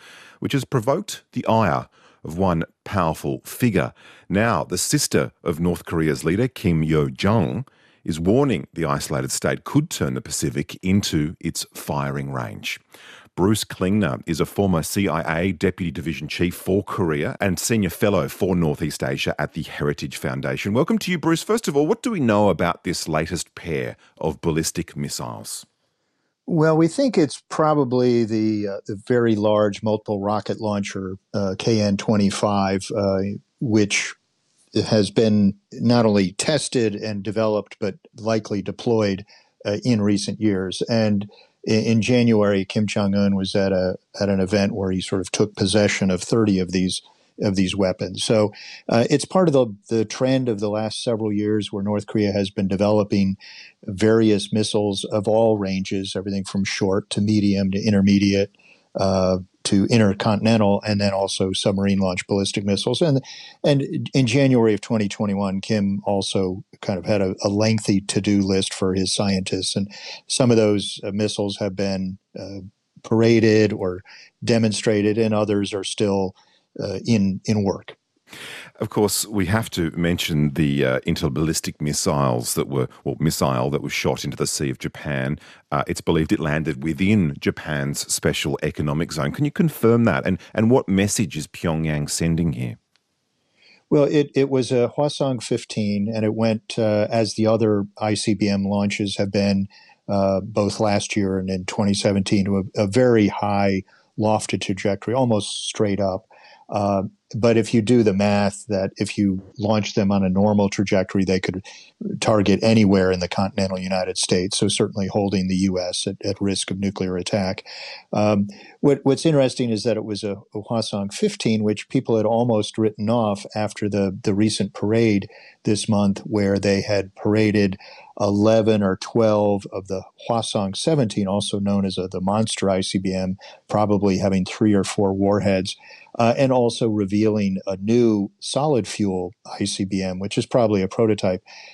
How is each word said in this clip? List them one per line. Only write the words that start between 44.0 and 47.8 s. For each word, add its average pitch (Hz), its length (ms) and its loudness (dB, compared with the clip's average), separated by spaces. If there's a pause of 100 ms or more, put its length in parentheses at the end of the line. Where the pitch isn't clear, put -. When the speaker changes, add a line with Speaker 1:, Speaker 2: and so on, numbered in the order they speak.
Speaker 2:
at 101 80 0
an 98 100 2
event 98 360 0
where 95 160 -2
he 92 100 -2
sort 95 220 -4
of - 100 -10
took 104 240 0
possession 98 540 2
of 90 100 0
thirty 107 380 2
of 87 140 -2
these, 92 280 0 (400)
of 98 160 0
these 95 180 2
weapons. 95 480 -2